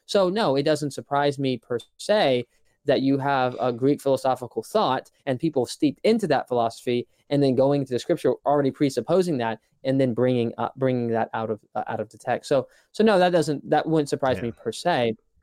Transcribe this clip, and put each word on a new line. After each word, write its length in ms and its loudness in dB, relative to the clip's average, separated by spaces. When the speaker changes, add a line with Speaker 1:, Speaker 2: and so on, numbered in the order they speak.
Speaker 1:
So 240 0
no, 260 0
it 60 0
doesn't 300 -2
surprise 460 -2
me 200 -2
per 200 -6
se 480 0
that 160 2
you 160 2
have 420 0
a 100 0
Greek 300 0
philosophical 640 -2
thought 480 -2
and 120 -2
people 280 0
steeped 360 -2
into 260 2
that 200 0
philosophy 580 -2
and 140 0
then 120 4
going 300 2
to 80 -8
the 60 0
scripture 340 0
already 240 2
presupposing 640 0
that 220 -4
and 160 2
then 140 2
bringing, 420 0
uh, 200 -4
bringing 320 0
that 260 -2
out 160 -4
of, 100 -6
uh, 140 -4
out 120 -6
of 80 -10
the 80 -20
text. 320 -6
So, 200 0
so 120 2
no, 140 6
that 140 4
doesn't, 360 0
that 180 2
wouldn't 220 0
surprise 300 0
Speaker 2:
Yeah. 60 -6
Speaker 1:
me 80 -6
per 200 -8
se. 460 0